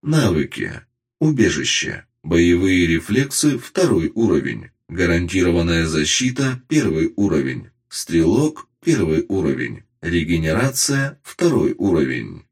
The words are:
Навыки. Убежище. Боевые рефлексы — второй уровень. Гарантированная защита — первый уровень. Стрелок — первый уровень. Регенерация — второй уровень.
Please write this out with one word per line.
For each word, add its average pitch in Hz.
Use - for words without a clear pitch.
Навыки. 90
Убежище. 117
Боевые 87
рефлексы — 123
второй 104
уровень. 76
Гарантированная 85
защита — 127
первый 131
уровень. 76
Стрелок — 85
первый 92
уровень. 65
Регенерация — 87
второй -
уровень. 65